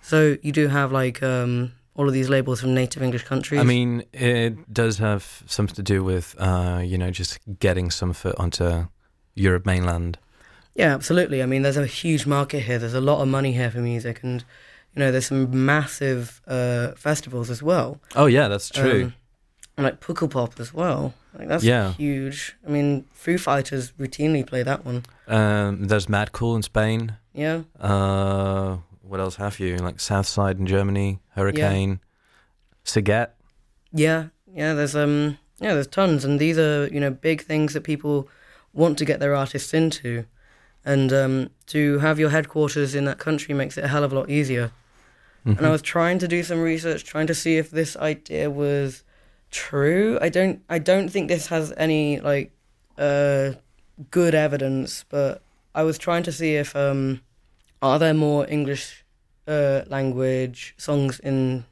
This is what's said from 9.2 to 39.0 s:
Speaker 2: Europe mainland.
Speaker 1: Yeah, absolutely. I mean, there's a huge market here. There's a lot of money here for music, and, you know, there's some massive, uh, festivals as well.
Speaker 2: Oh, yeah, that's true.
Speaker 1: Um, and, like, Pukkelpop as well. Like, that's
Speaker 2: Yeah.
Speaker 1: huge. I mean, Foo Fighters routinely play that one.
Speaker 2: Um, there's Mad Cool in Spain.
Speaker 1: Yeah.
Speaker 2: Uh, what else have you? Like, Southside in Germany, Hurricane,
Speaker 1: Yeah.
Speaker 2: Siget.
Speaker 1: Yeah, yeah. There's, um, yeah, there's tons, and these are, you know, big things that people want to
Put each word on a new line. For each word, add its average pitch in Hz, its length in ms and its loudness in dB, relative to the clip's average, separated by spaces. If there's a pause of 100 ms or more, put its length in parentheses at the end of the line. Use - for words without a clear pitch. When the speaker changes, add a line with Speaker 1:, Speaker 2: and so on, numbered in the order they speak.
Speaker 2:
Europe 92 320 2
mainland. 87 540 0 (560)
Speaker 1:
Yeah, 151 200 2
absolutely. 143 480 0
I - 20 0
mean, 131 160 0
there's 139 160 2
a 143 80 0
huge 151 400 -2
market 143 360 0
here. 120 180 -2
There's 117 160 -4
a 131 60 0
lot 143 200 2
of 135 60 2
money 135 260 0
here 123 160 0
for 117 80 -6
music, 120 460 -4
and, 123 200 -4 (520)
you 143 60 -2
know, 135 100 4
there's 127 160 0
some 131 380 2
massive, 135 840 -2
uh, 123 460 -2
festivals 127 580 -4
as 120 100 -8
well. 147 380 0 (160)
Speaker 2:
Oh, 143 100 6
yeah, 135 220 6
that's 101 240 -4
true. 131 320 2
Speaker 1:
Um, 120 100 -6 (640)
and, 143 80 -2
like, - 160 -2
Pukkelpop 135 580 -4
as 117 140 -12
well. 147 400 -2 (240)
Like, 160 100 -12
that's 156 160 0
Speaker 2:
Yeah. 110 300 2
Speaker 1:
huge. 139 600 -6 (120)
I 151 40 -4
mean, 143 420 0
Foo 175 240 -2
Fighters 135 640 -2
routinely 143 480 0
play 127 160 -4
that 139 200 -2
one. 123 200 -6 (240)
Speaker 2:
Um, 104 600 2
there's 104 200 2
Mad 104 220 0
Cool 117 240 -2
in 110 80 -2
Spain. 110 540 -2 (180)
Speaker 1:
Yeah. 160 260 -2 (180)
Speaker 2:
Uh, 98 1000 0 (260)
what 95 160 -8
else 95 160 -4
have 101 240 -8
you? 90 180 -2
Like, 90 220 -6
Southside 98 580 0
in 95 80 -2
Germany, 98 540 0 (160)
Hurricane, 98 640 0 (840)
Speaker 1:
Yeah. - 180 0
Speaker 2:
Siget. 104 260 2 (640)
Speaker 1:
Yeah, 160 340 2 (260)
yeah. 156 220 -2
There's, 147 220 -2
um, 147 420 0 (220)
yeah, 202 160 0
there's 143 120 0
tons, 160 380 2
and 143 140 0
these 160 180 2
are, 151 340 2
you 147 80 -4
know, 143 120 0
big 156 320 -2
things 151 300 0
that 147 100 -4
people 147 440 -2 (460)
want 151 240 2
to 151 80 -2